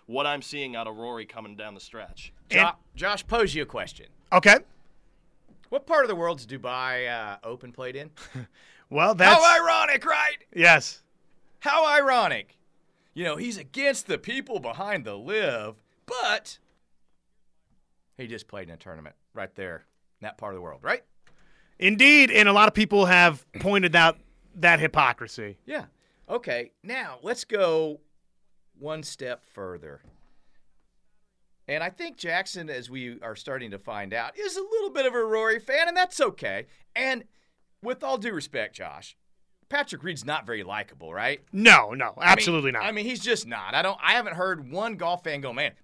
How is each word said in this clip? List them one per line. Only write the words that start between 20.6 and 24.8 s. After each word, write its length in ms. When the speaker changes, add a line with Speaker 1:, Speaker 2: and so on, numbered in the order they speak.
Speaker 2:
world, 200
right? 200
Speaker 3:
Indeed, 520
and 180
a 60
lot 120
of 60
people 320
have 400
pointed 340
out 220
that 260